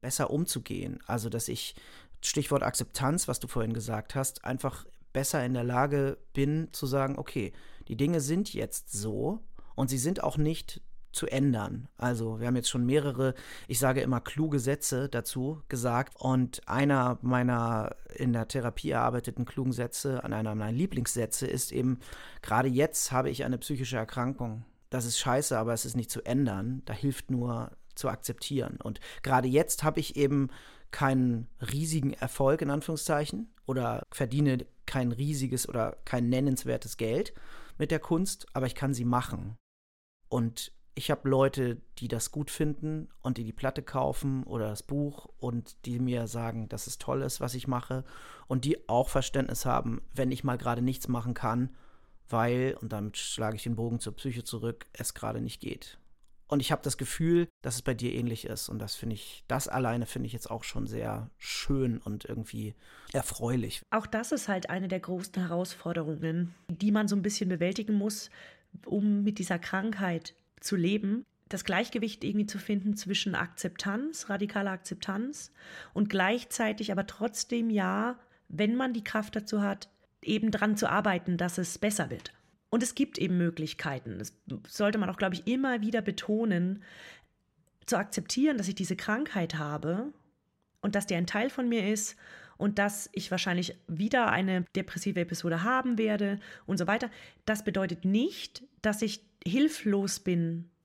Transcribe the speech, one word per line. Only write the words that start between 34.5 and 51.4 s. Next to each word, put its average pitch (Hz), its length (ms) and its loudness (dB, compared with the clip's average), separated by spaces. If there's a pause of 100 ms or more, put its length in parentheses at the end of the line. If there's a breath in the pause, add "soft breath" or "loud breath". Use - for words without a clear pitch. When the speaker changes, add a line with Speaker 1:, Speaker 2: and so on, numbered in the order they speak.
Speaker 1:
kein 123 260 0
riesiges 131 580 0
oder - 360 0
kein 120 240 2
nennenswertes 127 720 0
Geld 120 360 0 (440 loud breath)
mit 151 120 0
der 160 80 4
Kunst, - 540 0
aber 131 140 0
ich 123 100 -2
kann 139 180 0
sie 120 100 -2
machen. 120 520 0 (720)
Und 117 440 0 (220)
ich - 160 -4
hab 143 160 0
Leute, 131 520 4 (200)
die 120 100 -6
das 117 220 -2
gut 147 200 -4
finden 156 580 -2 (120)
und 131 160 0
die 120 80 -4
die 110 80 -6
Platte - 300 -2
kaufen 135 600 0
oder 110 240 -2
das 104 140 -6
Buch 143 540 -4
und 120 480 -4
die 120 140 -2
mir 123 280 0
sagen, 113 420 -4
dass - 180 -6
es 123 120 -8
toll 135 240 0
ist, 135 180 -2
was 127 140 -2
ich 127 120 -6
mache 131 380 -2 (420 loud breath)
und 127 180 0
die - 240 0
auch 123 200 4
Verständnis - 580 0
haben, 123 340 2 (140)
wenn 131 160 2
ich 127 140 -4
mal 127 120 2
gerade 120 240 0
nichts 127 280 0
machen 120 260 0
kann, 123 360 2 (580 soft breath)